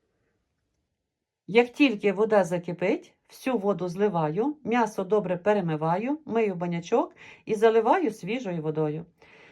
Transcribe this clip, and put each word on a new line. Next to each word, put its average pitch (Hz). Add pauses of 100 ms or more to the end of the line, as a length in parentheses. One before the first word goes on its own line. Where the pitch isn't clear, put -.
(1500)
Як 240
тільки 208
вода 202
закипить, 175 (140)
всю 254
воду 185
зливаю, 180
м'ясо 220
добре 180
перемиваю, 180
мию 214
банячок 175 (280)
і 214
заливаю 226
свіжою 196
водою. 156 (460)